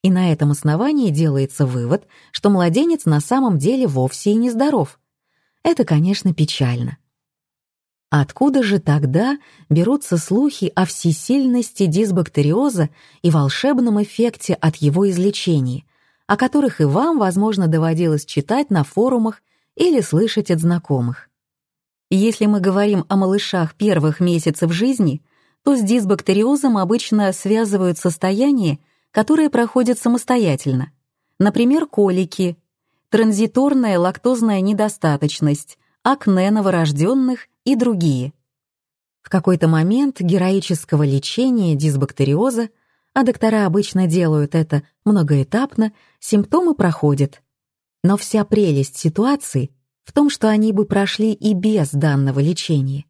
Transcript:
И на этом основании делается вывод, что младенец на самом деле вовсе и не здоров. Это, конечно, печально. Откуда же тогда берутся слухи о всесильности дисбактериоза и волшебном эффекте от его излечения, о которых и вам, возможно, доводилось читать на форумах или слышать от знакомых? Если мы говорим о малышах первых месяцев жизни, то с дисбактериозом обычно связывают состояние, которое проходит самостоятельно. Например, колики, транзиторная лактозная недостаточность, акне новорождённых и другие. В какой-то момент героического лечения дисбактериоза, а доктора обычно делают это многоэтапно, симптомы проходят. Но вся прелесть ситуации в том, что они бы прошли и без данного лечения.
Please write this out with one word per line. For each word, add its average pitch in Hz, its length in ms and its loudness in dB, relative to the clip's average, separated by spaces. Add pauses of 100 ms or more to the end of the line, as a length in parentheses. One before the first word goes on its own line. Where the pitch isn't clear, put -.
И 190 80 2
на 180 200 2
этом 147 200 0
основании 214 580 0
делается 143 560 0
вывод, 127 420 -2 (240)
что - 180 0
младенец 202 560 2
на 147 140 2
самом 240 380 0
деле 233 300 0
вовсе 131 440 -2
и 208 40 2
не 240 140 0
здоров. 240 500 -2 (640)
Это, 240 200 2
конечно, 175 500 0
печально. 127 640 -2 (1120)
Откуда 254 540 0
же 196 160 0
тогда 156 580 0 (320)
берутся 180 480 0
слухи 208 580 -2
о 185 100 0
всесильности 247 1040 -2
дисбактериоза 180 1000 0 (320)
и 170 100 2
волшебном 208 680 0
эффекте 220 520 -2
от - 240 -2
его 160 320 0
излечения, 170 760 -2 (420)
о 202 120 -2
которых 262 420 0
и 156 60 4
вам, 254 320 0
возможно, 196 500 0
доводилось 160 580 0
читать 254 440 -2
на 170 160 0
форумах 226 560 0 (340)
или 330 240 2
слышать 202 520 0
от 165 100 0
знакомых? 143 680 -2 (840)
Если 214 360 2
мы 208 160 2
говорим 196 480 0
о 196 80 0
малышах 190 560 0
первых 156 480 0
месяцев 170 500 0
жизни, 190 500 0 (420)
то 285 120 2
с 240 60 0
дисбактериозом 220 960 0
обычно 202 560 0
связывают 196 640 0
состояние, 190 840 0 (320)
которое 302 380 2
проходит 240 500 0
самостоятельно. 180 920 -2 (480)
Например, 240 480 2
колики, 185 680 -2 (520)
транзиторная 226 880 2
лактозная 208 640 0
недостаточность, 156 1160 -2 (260)
акне 202 480 0
новорождённых 190 960 0 (160)
и 269 120 2
другие. 170 580 0 (880)
В - 80 -20
какой-то 180 380 0
момент 202 540 0
героического 180 840 0
лечения 175 720 0
дисбактериоза, 151 960 -2 (440)
а 262 100 0
доктора 220 420 0
обычно 185 420 0
делают 156 480 0
это 160 280 0 (200)
многоэтапно, 208 880 0 (260)
симптомы 294 560 0
проходят. 147 680 0 (600)
Но 196 140 2
вся 208 280 -2
прелесть 165 520 0
ситуации 196 760 -2 (320)
в - 100 -20
том, 294 160 2
что - 180 -2
они 214 240 2
бы 208 140 0
прошли 202 480 -2
и 208 200 -2
без 185 380 0
данного 139 480 0
лечения. 143 720 -2